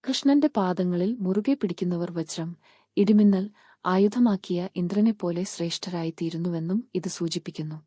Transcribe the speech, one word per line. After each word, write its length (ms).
കൃഷ്ണന്റെ 400
പാദങ്ങളിൽ 720
മുറുകെ 340
പിടിക്കുന്നവർ 580
വജ്രം, 460
ഇടിമിന്നൽ 520
ആയുധമാക്കിയ 880
ഇന്ദ്രനെപ്പോലെ 680
ശ്രേഷ്ഠരായിത്തീരുന്നുവെന്നും 1500
ഇത് 120
സൂചിപ്പിക്കുന്നു. 800